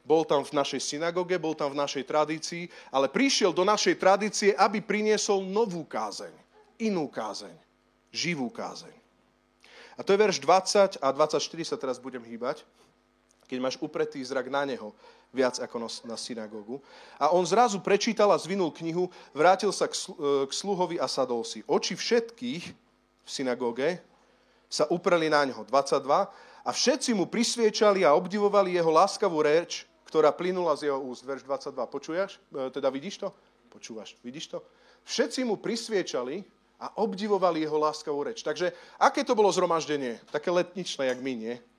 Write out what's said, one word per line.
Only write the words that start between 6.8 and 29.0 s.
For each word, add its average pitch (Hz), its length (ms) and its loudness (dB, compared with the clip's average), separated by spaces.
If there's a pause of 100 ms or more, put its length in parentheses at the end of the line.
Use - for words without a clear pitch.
inú 175 240 -2
kázeň, - 420 -8 (640)
živú 135 340 -4
kázeň. - 460 -12 (1040)
A 123 80 -12
to 196 80 6
je 202 80 4
verš 190 180 2
dvadsať 190 640 4
a 135 100 2
dvadsaťštyri 151 560 -2
sa 143 80 -4
teraz 127 240 -6
budem 123 240 -12
hýbať, 117 400 -8 (800)
keď 127 140 -8
máš 127 240 -4
upretý 151 400 -4
zrak 127 260 -4
na 139 160 0
neho, 110 300 -8 (400)
viac 127 240 2
ako 123 240 -8
nos-, 113 240 -10
na 113 100 -10
synagógu. 110 640 -10 (380)
A 151 160 2
on 180 100 4
zrazu 202 380 2
prečítal 202 500 4
a 151 80 4
zvinul 180 300 -2
knihu, 165 400 -4 (240)
vrátil 185 400 4
sa 165 160 0
k - 80 -6
slu-, - 180 -10
e, 143 320 0
k 139 60 -10
sluhovi 180 420 -2
a 131 140 -2
sadol 123 340 -2
si. 110 240 -12
Oči - 240 0
všetkých 233 720 -4 (560)
v - 80 -20
synagóge 127 720 -2 (640)
sa - 240 -2
upreli 175 400 2
na 147 160 4
neho. 117 160 -6
Dvadsaťdva. 135 600 2 (440)
A 123 80 -4
všetci 269 400 2
mu 185 160 2
prisviečali 214 720 2
a 151 160 6
obdivovali 190 640 2
jeho 165 80 2
láskavú 165 560 4